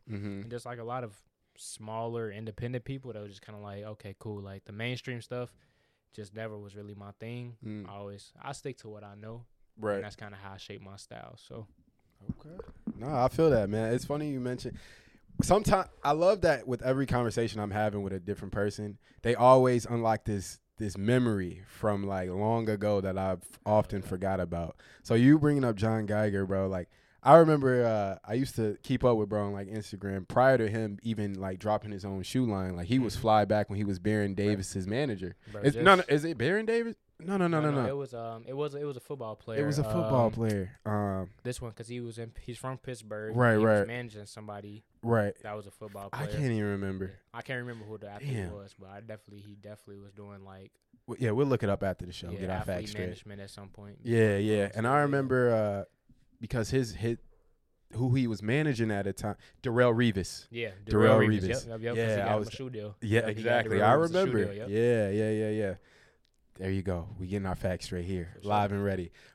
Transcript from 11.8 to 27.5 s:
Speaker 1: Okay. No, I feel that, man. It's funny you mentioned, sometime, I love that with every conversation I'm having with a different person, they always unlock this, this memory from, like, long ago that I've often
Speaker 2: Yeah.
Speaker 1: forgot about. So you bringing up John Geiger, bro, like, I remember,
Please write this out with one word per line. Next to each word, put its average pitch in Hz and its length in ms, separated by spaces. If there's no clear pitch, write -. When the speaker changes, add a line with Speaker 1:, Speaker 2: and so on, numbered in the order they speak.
Speaker 1:
Okay. 151 160
No, 110 180
I 127 140
feel 160 220
that, 110 200
man. 110 240
It's 127 120
funny 147 260
you 135 80
mentioned, 123 380
sometime, 196 440
I 143 80
love 175 300
that 135 260
with 123 140
every 131 240
conversation 117 560
I'm 104 100
having 104 300
with 98 120
a 95 60
different 95 340
person, 104 440
they 117 140
always 127 500
unlock 110 400
this, 101 340
this 107 200
memory 101 680
from, 101 400
like, 92 220
long 110 400
ago 104 320
that 95 160
I've 95 260
often 104 360
Speaker 2:
Yeah. - 60
Speaker 1:
forgot 95 320
about. 85 380
So - 100
you 131 260
bringing 147 240
up 117 120
John 110 300
Geiger, 104 400
bro, 95 220
like, 92 220
I 139 140
remember, 139 500